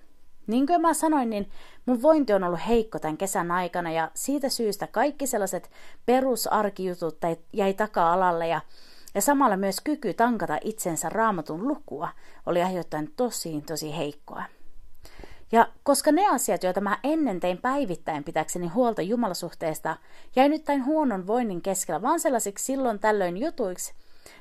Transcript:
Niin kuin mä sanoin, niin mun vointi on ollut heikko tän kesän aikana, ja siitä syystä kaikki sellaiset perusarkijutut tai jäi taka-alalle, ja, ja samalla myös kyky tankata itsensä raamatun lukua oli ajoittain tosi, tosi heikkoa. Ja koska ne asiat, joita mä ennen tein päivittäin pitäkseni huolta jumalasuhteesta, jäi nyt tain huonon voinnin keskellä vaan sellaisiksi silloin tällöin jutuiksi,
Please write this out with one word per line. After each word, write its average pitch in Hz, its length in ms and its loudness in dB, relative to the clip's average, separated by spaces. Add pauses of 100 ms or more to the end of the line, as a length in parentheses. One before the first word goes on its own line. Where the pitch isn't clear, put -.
(480)
Niin 254 200 2
kuin 339 140 4
mä 330 120 4
sanoin, 294 360 2
niin 202 200 -4 (360)
mun 247 160 2
vointi 294 320 6
on 190 100 4
ollut 175 240 0
heikko 220 320 2
tän 156 180 -4
kesän 185 340 -2
aikana, 175 400 -2
ja 160 220 -2
siitä 277 360 -2
syystä 202 380 -2
kaikki 285 400 0
sellaiset 190 440 -2 (340)
perusarkijutut 202 1120 0
tai 170 180 0 (160)
jäi 196 200 2
taka-alalle, 180 720 2
ja, 156 140 0 (540)
ja 196 60 0
samalla 269 360 4
myös 196 240 0
kyky 233 320 -2
tankata 202 500 2
itsensä 170 460 -2
raamatun 190 580 0
lukua 160 420 -6 (360)
oli 170 180 2
ajoittain 175 520 -4
tosi, 165 460 -4
tosi 151 360 -6
heikkoa. - 460 -8 (1080)
Ja 233 160 8 (160)
koska 285 280 4
ne 370 160 6
asiat, 233 360 2
joita 185 180 0
mä 202 220 0
ennen 277 360 0
tein 180 180 -2
päivittäin 185 680 -2
pitäkseni 165 440 -2
huolta 220 340 2
jumalasuhteesta, 170 960 -2 (380)
jäi 269 140 8
nyt 311 140 0
tain 277 220 0
huonon 254 420 2
voinnin 214 340 0
keskellä 185 400 -2
vaan 311 180 2
sellaisiksi 240 460 -2
silloin 254 340 0
tällöin 196 380 2
jutuiksi, 247 560 -4 (480)